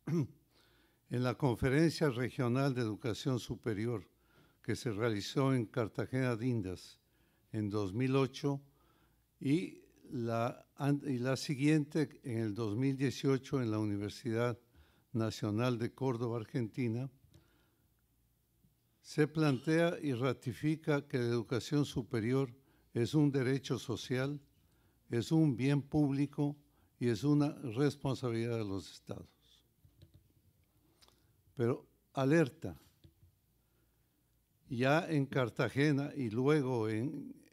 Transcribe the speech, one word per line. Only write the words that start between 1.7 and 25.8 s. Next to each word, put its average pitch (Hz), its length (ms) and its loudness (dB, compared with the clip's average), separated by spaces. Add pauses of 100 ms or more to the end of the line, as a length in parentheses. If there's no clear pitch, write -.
Regional 127 640 0
de 120 60 -2
Educación 113 600 -2
Superior 110 720 -4 (540)
que 110 120 -2
se - 160 -4
realizó 117 640 0
en 117 100 2
Cartagena 123 720 -2
de 120 120 -4
Indias 92 520 -4 (520)
en 107 200 -2
dos 101 240 -2
mil 131 200 0
ocho 139 460 0 (760)
y 151 420 -2 (300)
la, 117 640 -2
an-, 143 280 0
y 127 140 -2
la 131 180 0
siguiente 147 840 0
en 120 160 -4
el 110 160 0
dos 107 240 -2
mil 135 180 0
dieciocho 135 640 0
en 113 120 0
la 107 80 0
Universidad 110 800 -2 (540)
Nacional 110 640 0
de 117 160 -6
Córdoba, 120 420 -2
Argentina, 120 720 -4 (1900)
se 151 260 2
plantea 160 720 2
y 143 140 -2
ratifica 143 920 -2
que 139 100 -4
la 120 80 0
educación 120 580 0
superior 123 720 -2 (380)
es 117 220 0
un 147 160 6
derecho 131 480 0
social, 131 600 -4 (720)
es 117 220 -2
un 160 240 4
bien 135 260 2